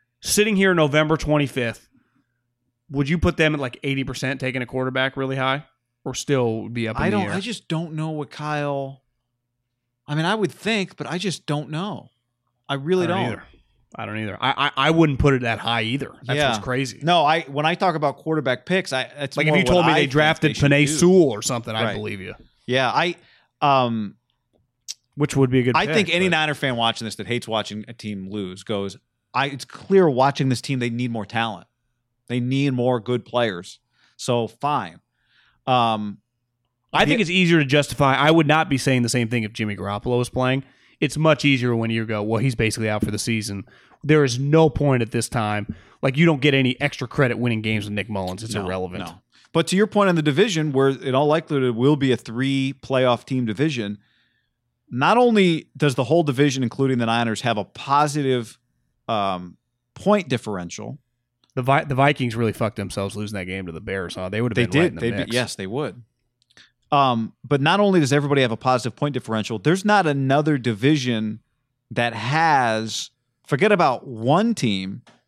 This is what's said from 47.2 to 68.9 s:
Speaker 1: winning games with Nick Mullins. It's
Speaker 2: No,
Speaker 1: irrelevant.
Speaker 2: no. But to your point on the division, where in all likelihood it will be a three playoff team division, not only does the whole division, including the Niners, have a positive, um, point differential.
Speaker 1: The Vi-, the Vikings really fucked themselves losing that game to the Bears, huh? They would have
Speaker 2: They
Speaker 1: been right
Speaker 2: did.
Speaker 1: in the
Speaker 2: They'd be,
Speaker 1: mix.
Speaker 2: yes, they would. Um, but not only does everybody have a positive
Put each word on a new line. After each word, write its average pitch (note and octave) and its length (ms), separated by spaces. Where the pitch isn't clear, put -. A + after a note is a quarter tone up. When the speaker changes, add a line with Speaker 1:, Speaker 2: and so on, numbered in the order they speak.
Speaker 1:
winning A#2 220
games G#2+ 260
with G#2 60
Nick G#2 160
Mullins. F#2+ 360
It's G2+ 100
Speaker 2:
No, G2+ 100
Speaker 1:
irrelevant. F#2 400
Speaker 2:
no. E2+ 160
But E3 140
to F3+ 100
your G3+ 120
point G3+ 220
on F3 40
the D#3+ 80
division, D#3 500
where C3+ 180
in C3 260
all D3 100
likelihood D3+ 400
it B2 80
will C3 220
be C3 160
a A#2 40
three C3+ 640
playoff B2+ 420
team C3 200
division, A2 540
not C#3+ 280
only G3+ 580
does C#3+ 180
the C3 100
whole D#3+ 180
division, C#3 400
including C3 360
the A#2 80
Niners, A2+ 360
have A#2 160
a G2+ 60
positive, C#3 920
um, G2 480
point F#3+ 340
differential. G#2+ 720
Speaker 1:
The B2+ 80
Vi-, C3+ 220
the C#3+ 100
Vikings C3 420
really A2+ 160
fucked G#2+ 240
themselves G2 400
losing G#2 200
that F#2+ 100
game F#2 200
to E2+ 60
the D#2+ 80
Bears, F#2+ 340
huh? F#2 140
They G#2 120
would A#2+ 120
have - 40
Speaker 2:
They B2 100
Speaker 1:
been C3 140
right F3 40
Speaker 2:
did. F3 60
Speaker 1:
in A2+ 40
the A2+ 60
Speaker 2:
They'd A#2 100
be, G2+ 80
Speaker 1:
mix. F2+ 160
Speaker 2:
yes, B2 220
they G2 100
would. A#2+ 360
Um, B2+ 400
but C#3+ 160
not E3 200
only G3 200
does C#3 120
everybody C#3+ 300
have A#2 100
a A2+ 40
positive B2+ 400